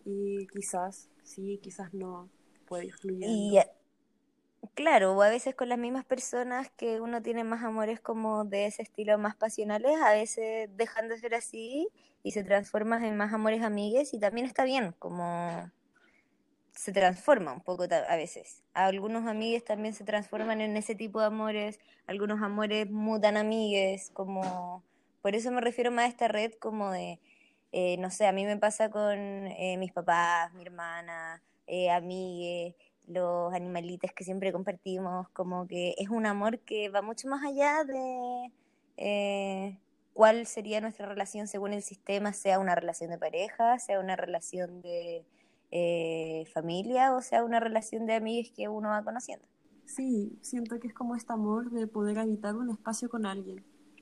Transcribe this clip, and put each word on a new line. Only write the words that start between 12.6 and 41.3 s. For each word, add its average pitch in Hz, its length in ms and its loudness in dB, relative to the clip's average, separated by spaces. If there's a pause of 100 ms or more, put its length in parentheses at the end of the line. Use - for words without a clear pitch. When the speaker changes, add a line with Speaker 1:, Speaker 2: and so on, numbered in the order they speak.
Speaker 2:
en 214 100 -2
más 208 180 0
amores 220 300 2
amigues 214 500 0
y 226 60 -6
también 226 280 2
está 262 180 2
bien, 254 340 0
como 175 720 -6 (1000)
se - 180 -10
transforma 185 600 4
un 131 80 -12
poco 180 260 -2
ta-, 156 240 2
a 170 60 4
veces. - 460 -10 (100)
Algunos 196 540 2
amigues 226 380 0
también 214 280 -2
se 208 100 -14
transforman 214 580 -2
en 214 160 0
ese 214 160 -4
tipo 214 260 -4
de 214 80 6
amores, 214 520 -2 (260)
algunos 208 360 -2
amores 208 500 0
mutan 214 460 2
amigues, 208 720 2
como, 185 720 -6 (400)
por 202 120 0
eso 233 160 -2
me 247 100 0
refiero 240 300 0
más 240 140 4
a - 40 4
esta 240 180 2
red 214 320 0
como 214 320 -4
de, 175 280 -6 (520)
eh, 180 260 2
no 185 140 -4
sé, 208 160 4
a 190 40 6
mí 196 140 0
me 208 120 0
pasa 214 340 2
con, 208 260 2 (300)
eh, 185 320 -4
mis 185 120 -6
papás, 170 600 2
mi 180 80 -20
hermana, 170 800 -10 (240)
eh, 180 240 0
amigues, 175 840 -2 (320)
los 175 480 0
animalitos 180 580 -6
que - 100 -12
siempre 190 280 -2
compartimos, 185 800 -4
como 180 380 -4
que 175 300 -2
es 196 120 -4
un 220 180 0
amor 208 320 0
que 208 300 -4
va 196 120 2
mucho 220 260 -8
más 277 160 -2
allá 294 420 2
de, 254 640 -6 (460)
eh, 196 800 -2 (360)
cuál 220 320 10
sería 214 340 -4
nuestra 214 280 -6
relación 202 400 -4